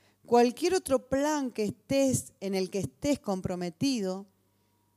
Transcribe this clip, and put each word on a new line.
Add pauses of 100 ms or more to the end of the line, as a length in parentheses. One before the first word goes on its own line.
(240)
cualquier
otro
plan
que
estés,
en
el
que
estés
comprometido, (720)